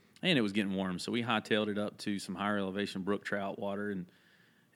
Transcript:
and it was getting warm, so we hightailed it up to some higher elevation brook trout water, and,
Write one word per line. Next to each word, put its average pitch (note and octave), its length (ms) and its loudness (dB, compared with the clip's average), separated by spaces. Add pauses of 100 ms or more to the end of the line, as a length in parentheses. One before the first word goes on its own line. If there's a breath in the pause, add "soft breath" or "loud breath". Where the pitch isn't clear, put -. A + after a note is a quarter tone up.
(220 soft breath)
and F3 160 4
it A#2+ 40 6
was G#2 100 2
getting G2 240 2
warm, F#2 240 0
so - 120 -4
we A#2 120 0
hightailed A2 440 2
it G2+ 120 -2
up G#2 200 -4
to G2+ 200 -2
some F#2 160 -6
higher G2+ 220 0
elevation G2 440 -2
brook G2+ 240 0
trout G2 320 -4
water, G#2 320 -4
and, F2+ 160 -4 (720 soft breath)